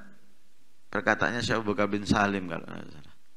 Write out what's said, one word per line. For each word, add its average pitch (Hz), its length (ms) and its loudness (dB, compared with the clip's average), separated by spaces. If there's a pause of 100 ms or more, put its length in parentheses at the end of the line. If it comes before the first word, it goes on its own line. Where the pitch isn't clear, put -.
(920)
perkataannya 107 560 2
Syekh 113 160 2
Abu 104 120 2
Bakar 101 120 4
bin 104 160 0
Salim 98 480 4
kalau 82 160 -4
nggak - 240 -8
salah. - 240 -10 (220)